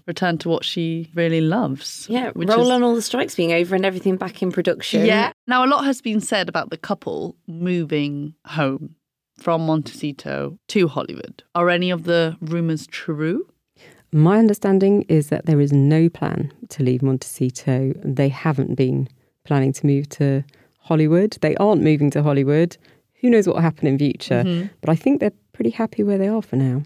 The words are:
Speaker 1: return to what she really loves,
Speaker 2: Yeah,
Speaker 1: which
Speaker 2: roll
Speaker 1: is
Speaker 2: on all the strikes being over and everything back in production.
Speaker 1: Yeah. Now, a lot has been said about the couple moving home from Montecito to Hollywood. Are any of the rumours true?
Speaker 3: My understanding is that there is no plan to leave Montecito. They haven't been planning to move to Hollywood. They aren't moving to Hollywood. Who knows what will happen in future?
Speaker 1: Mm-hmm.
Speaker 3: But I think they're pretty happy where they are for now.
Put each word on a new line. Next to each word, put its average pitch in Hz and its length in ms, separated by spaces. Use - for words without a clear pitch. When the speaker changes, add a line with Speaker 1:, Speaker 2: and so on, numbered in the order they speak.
Speaker 1:
return 170 320
to 170 100
what 165 140
she 165 500
really 165 280
loves, 160 680
Speaker 2:
Yeah, 247 220
Speaker 1:
which - 160
Speaker 2:
roll 226 140
Speaker 1:
is 247 80
Speaker 2:
on 247 140
all 240 120
the 226 60
strikes - 340
being 170 160
over 175 240
and 190 100
everything 190 300
back 185 260
in 185 80
production. 185 560
Speaker 1:
Yeah. 220 280
Now, 254 200
a - 20
lot 277 160
has 277 180
been 214 200
said 196 260
about 180 220
the 160 80
couple - 580
moving 156 840
home 147 480
from 165 240
Montecito 147 920
to 185 180
Hollywood. - 560
Are 175 160
any 180 220
of 165 140
the 165 340
rumours 165 480
true? 165 580
Speaker 3:
My 165 260
understanding 202 680
is 151 200
that - 180
there 156 120
is 143 140
no 151 340
plan - 460
to - 140
leave 127 180
Montecito. 131 920
They 139 260
haven't 135 460
been 135 320
planning 135 300
to - 120
move 143 240
to 139 340
Hollywood. 165 600
They 156 160
aren't 202 240
moving 151 300
to 147 120
Hollywood. 147 540
Who 247 100
knows 214 180
what - 100
will - 40
happen 160 260
in 135 100
future? 135 480
Speaker 1:
Mm-hmm. 180 220
Speaker 3:
But - 80
I 165 60
think 285 240
they're 214 120
pretty 233 160
happy 220 340
where 202 140
they 190 100
are 214 140
for - 140
now. 131 300